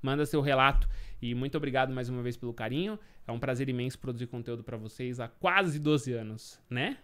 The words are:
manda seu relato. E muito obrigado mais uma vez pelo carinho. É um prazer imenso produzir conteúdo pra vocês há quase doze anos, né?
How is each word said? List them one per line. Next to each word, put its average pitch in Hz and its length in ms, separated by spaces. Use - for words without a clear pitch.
manda 143 240
seu 147 160
relato. 135 460
E 120 120
muito 131 240
obrigado 131 360
mais 127 160
uma 123 120
vez 120 160
pelo 120 160
carinho. 160 460
É 120 60
um 117 80
prazer 135 300
imenso 123 300
produzir 123 280
conteúdo 120 360
pra 120 120
vocês 123 440
há 117 80
quase 180 520
doze 151 320
anos, 110 480
né? 151 340